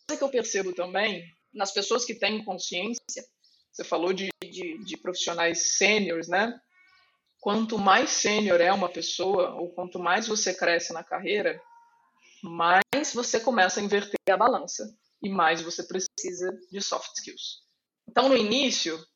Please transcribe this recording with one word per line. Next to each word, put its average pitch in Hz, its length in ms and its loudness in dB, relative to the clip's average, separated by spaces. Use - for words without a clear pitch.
que 285 160 -4
eu 269 60 2
percebo 208 440 -2
também 180 500 -2
nas 202 180 -4
pessoas 220 340 0
que 226 80 -6
têm 214 300 -2
consciência, 190 840 -8
você - 120 -12
falou 175 300 0
de, 196 160 -4
de, 175 400 -10
de 156 140 -10
profissionais 170 800 0
sêniores, 190 500 2
né? 208 320 0
Quanto 220 400 0
mais 196 320 6
sênior 208 500 4
é 175 100 6
uma 190 180 2
pessoa, 175 640 0
ou 170 180 -6
quanto 180 240 -8
mais 185 300 0
você 214 260 0
cresce 170 400 0
na 165 100 -8
carreira, 185 560 -2
mais 180 680 2
você 240 260 0
começa 220 400 2
a 208 40 -2
inverter 202 360 0
a 190 80 6
balança 214 500 0
e 202 80 -4
mais 170 320 2
você 170 220 -8
precisa 185 680 -6
de 196 100 -8
soft - 360 -4
skills. - 440 -12
Então, 247 180 4
no 269 80 8
início, 220 640 0